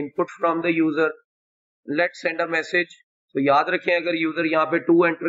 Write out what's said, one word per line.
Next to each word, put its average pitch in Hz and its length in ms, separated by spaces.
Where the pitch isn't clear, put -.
input 170 340
from 165 260
the 170 140
user। 160 320
Let's 156 380
send 165 180
a - 100
message। 170 400
तो 143 60
याद 143 300
रखें 175 240
अगर 170 220
यूजर 160 300
यहाँ 156 260
पे 170 140
टू 170 80
एंटर 160 220